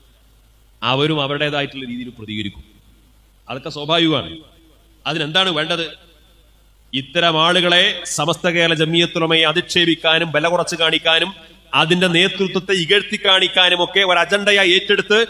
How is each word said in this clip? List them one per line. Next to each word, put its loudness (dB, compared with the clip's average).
അവരും 0
അവരുടേതായിട്ടുള്ള -4
രീതിയിൽ -10
പ്രതികരിക്കും. -10
അതൊക്കെ -10
സ്വാഭാവികമാണ്. -2
അതിനെന്താണ് -2
വേണ്ടത്? -4
ഇത്തരം 0
ആളുകളെ, 2
സമസ്ത -4
കേരള 2
ജമിയത്തുലമയെ 0
അധിക്ഷേപിക്കാനും 0
ബല 0
കുറച്ച് -2
കാണിക്കാനും 0
അതിന്റെ 2
നേതൃത്വത്തെ 0
ഇകഴ്ത്തി 0
കാണിക്കാനും 2
ഒക്കെ 0
ഒരു 2
അജണ്ടയായി 2
ഏറ്റെടുത്ത് 2